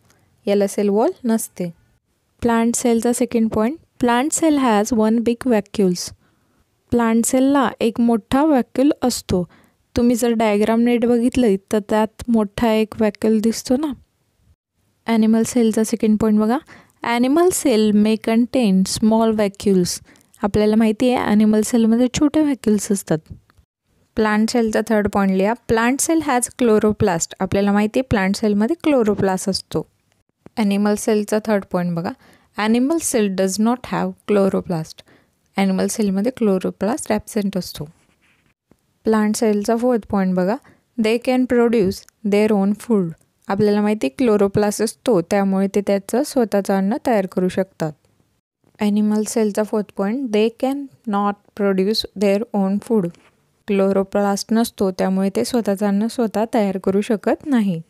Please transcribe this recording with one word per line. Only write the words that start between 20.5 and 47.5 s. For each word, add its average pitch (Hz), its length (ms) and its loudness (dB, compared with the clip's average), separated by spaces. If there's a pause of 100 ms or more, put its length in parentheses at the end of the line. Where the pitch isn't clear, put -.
माहिती 220 360 2
आहे - 200 -2
ॲनिमल 214 340 4
सेलमध्ये 226 420 2 (120)
छोटे 302 220 2
व्हॅक्यूल्स 220 500 0
असतात. 165 280 -2 (960)
प्लांट 214 340 0
सेलचा 220 380 0
थर्ड 208 260 2
पॉइंट 196 180 0
लिहा, 190 220 0 (140)
प्लांट 233 340 0
सेल 330 240 0
हॅज 247 320 -2
क्लोरोप्लास्ट. 214 840 0
आपल्याला 196 320 0
माहिती 214 280 0
आहे 262 100 -2
प्लांट 196 260 0
सेलमध्ये 214 480 0
क्लोरोप्लास्ट 208 680 0
असतो. - 380 -6 (720)
ॲनिमल 208 380 0
सेलचा 214 500 -2
थर्ड 202 260 0
पॉइंट 175 240 -2
बघा, 175 160 -6 (460)
ॲनिमल 240 440 0
सेल 214 340 0
does 190 260 0
not 240 300 -2
have 180 180 -4 (200)
chloroplast. 185 720 -2 (560)
ॲनिमल 190 300 0
सेलमध्ये 202 500 -2
क्लोरोप्लास्ट 196 760 -2
ॲब्सेंट 208 460 -4
असतो. 165 280 -10 (1200)
प्लांट 220 300 2
सेलचा 214 420 0
फोर्थ 240 320 -2
पॉइंट 190 260 0
बघा, 185 200 0 (460)
they 220 140 0 (120)
can 254 260 2
produce 233 480 2 (320)
their 214 240 2
own 196 160 2 (100)
food. 190 260 0 (380)
आपल्याला 208 340 2
माहिती 214 260 0
आहे - 100 -6
क्लोरोप्लास्ट 208 640 2
असतो, 226 380 0
त्यामुळे 196 540 0
ते 208 120 0
त्याचं 202 360 0
स्वतःचं 208 540 -2
अन्न 196 280 -2
तयार 214 200 0
करू 185 240 -2
शकतात. 175 420 -6 (880)